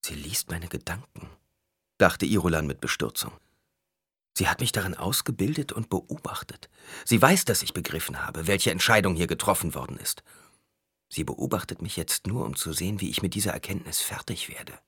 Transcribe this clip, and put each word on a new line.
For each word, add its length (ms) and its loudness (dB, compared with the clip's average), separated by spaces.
„Sie 100 -8
liest 340 -6
meine 200 -6
Gedanken“, 600 -8
dachte 260 6
Irulan 440 2
mit 120 -6
Bestürzung. 520 -4
„Sie 120 2
hat 120 0
mich 100 0
darin 240 -2
ausgebildet 800 -2
und 180 -4
beobachtet. 800 -6
Sie 160 6
weiß, 240 8
dass 200 2
ich 100 -6
begriffen 500 -4
habe, 220 -6
welche 240 2
Entscheidung 460 4
hier 100 2
getroffen 480 2
worden 220 -6
ist. 260 -6
Sie 140 -2
beobachtet 580 -2
mich 140 -6
jetzt 320 -2
nur, 180 -2
um 80 -6
zu 180 -4
sehen, 280 -2
wie 100 -2
ich 120 -2
mit 120 0
dieser 180 0
Erkenntnis 480 -4
fertig 480 -6
werde.“ 400 -16